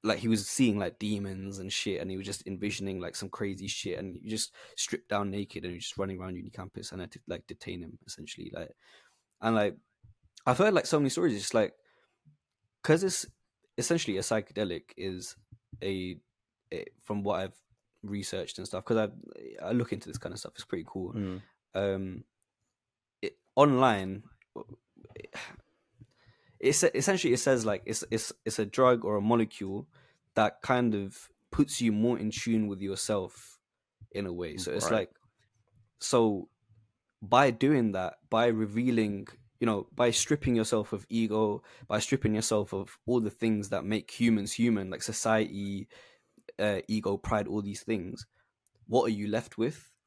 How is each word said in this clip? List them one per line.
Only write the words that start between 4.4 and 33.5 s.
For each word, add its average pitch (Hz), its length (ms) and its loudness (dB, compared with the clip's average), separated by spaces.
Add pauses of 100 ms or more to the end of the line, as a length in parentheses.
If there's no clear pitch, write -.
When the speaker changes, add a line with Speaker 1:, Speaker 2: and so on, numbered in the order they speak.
Speaker 1:
stripped - 320 -6
down 101 220 -2
naked 98 340 -6
and 87 80 -6
he 87 60 -10
was 90 60 -12
just - 140 -10
running 95 220 -4
around 92 160 -8
uni 90 140 -12
campus, - 420 -12
and 92 80 -10
I 87 40 -8
had 78 80 -14
to, - 140 -18
like, - 200 -8
detain - 360 -10
him 80 240 -16
essentially, - 480 -14
like, - 180 -10 (680)
and, 113 160 2
like, 104 200 2 (680)
I've 123 120 4
heard, 202 160 6
like, 156 120 2
so 156 140 2
many 135 100 2
stories, 151 280 2
just, - 160 -6
like, 107 200 4 (1080)
'cause 165 220 4
it's - 220 -2 (520)
essentially 117 400 0
a 95 40 -2
psychedelic 104 720 -2
is 92 400 -8 (460)
a, 92 380 -4 (520)
a, - 140 -8 (160)
from 104 220 -4
what 95 160 0
I've 95 200 -8 (420)
researched 98 560 -6
and 92 80 -8
stuff, - 180 -8
'cause 113 140 2
I, 107 100 2 (560)
I 98 80 -2
look 120 200 0
into - 160 -8
this - 100 -8
kind - 160 -8
of 110 60 -10
stuff, - 160 -14
it's - 100 -16
pretty 85 220 -6
cool. 95 280 -8
Speaker 2:
Mm. 92 280 -6 (300)
Speaker 1:
Um, 95 500 -2 (1000)
it, - 160 -8 (180)
online, 120 680 4 (920)
it, - 180 -18 (1300)
it's, 147 240 4
essentially 165 500 4
it 120 60 2
says, 120 260 4
like, 104 200 0
it's, - 240 -4
it's, - 220 -2 (140)
it's 110 140 -4
a 104 60 0
drug 123 380 4
or 104 120 0
a 101 60 2
molecule 107 680 0 (460)
that - 280 2
kind 123 320 2
of 98 360 -6 (220)
puts - 280 2
you 117 120 4
more 113 260 2
in 107 120 -2
tune 110 380 0
with 98 140 -6
yourself - 800 -4 (520)